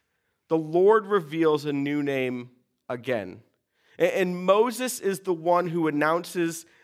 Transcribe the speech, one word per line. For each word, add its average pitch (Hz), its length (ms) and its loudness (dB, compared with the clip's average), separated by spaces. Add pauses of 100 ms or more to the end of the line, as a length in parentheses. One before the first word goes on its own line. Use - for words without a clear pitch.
(480)
the 165 100 2
Lord 185 480 4
reveals 160 580 0
a 147 80 -4
new 143 320 -2
name 127 460 -4 (380)
again. 113 520 -6 (580)
A-, 175 180 2
and 180 280 -2
Moses 226 560 2
is 196 200 -2
the 185 140 -2
one 175 320 0
who 165 220 0
announces 165 800 -2 (180)